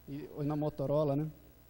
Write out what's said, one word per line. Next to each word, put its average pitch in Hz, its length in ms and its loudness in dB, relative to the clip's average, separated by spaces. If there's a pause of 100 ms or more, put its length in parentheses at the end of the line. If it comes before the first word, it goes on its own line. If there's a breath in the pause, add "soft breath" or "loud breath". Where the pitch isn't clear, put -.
e, 147 280 -8
ou 151 80 -4
na 151 140 0
Motorola, 147 580 2
né? 156 120 0 (420)